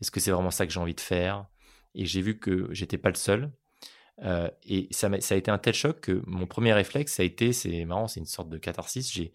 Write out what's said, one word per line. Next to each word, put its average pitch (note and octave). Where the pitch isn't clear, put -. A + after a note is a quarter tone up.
Est-ce -
que -
c'est G2+
vraiment F2+
ça F2+
que D#2+
j'ai F#2
envie E2+
de -
faire ? » F#2+
Et G2+
j'ai F#2
vu G#2+
que F#2+
j'étais F#2+
pas G2
le F2
seul. B2
Euh, E2+
et F#2+
ça -
m'a, G2
ça -
a G2
été F#2
un G#2
tel A#2
choc -
que F#2+
mon F2+
premier A2+
réflexe, C#3
ça F#2+
a -
été, A#2
c'est E2+
marrant, G2
c'est -
une D#2
sorte E2+
de D#2+
catharsis. F2+
J'ai E2+